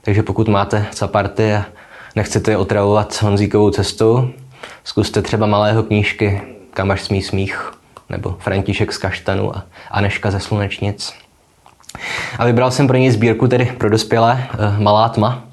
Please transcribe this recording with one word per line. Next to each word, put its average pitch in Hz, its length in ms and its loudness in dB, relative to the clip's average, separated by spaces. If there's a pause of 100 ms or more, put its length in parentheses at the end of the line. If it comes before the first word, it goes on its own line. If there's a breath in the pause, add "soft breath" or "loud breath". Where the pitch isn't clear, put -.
takže 107 220 2
pokud 110 240 0
máte 104 440 2
caparty 104 600 0
a 104 120 -2 (500 loud breath)
nechcete 107 360 0
je 104 60 2
otravovat 104 640 2
Honzíkovou 104 480 4
cestou, 113 600 2 (540 loud breath)
zkuste - 380 -2
třeba 107 260 0
Malého 107 360 2
knížky, 104 580 0 (320)
Kam 98 180 -2
až 98 100 -2
smí 98 200 -2
smích, - 500 -4 (380)
nebo 92 300 -6
František 98 540 -2
z - 40 -8
Kaštanu 98 600 -4
a 98 60 -10 (280 loud breath)
Aneška 101 400 -2
ze 95 80 -2
Slunečnic. 101 760 -6 (1200 loud breath)
A 117 80 0
vybral 123 260 4
jsem 139 160 2
pro 127 100 4
něj 131 140 4
sbírku 113 360 2
tedy 120 180 2
pro - 240 -2
dospělé, 117 640 2
eh, 104 260 0
Malá 104 300 4
tma 117 420 -2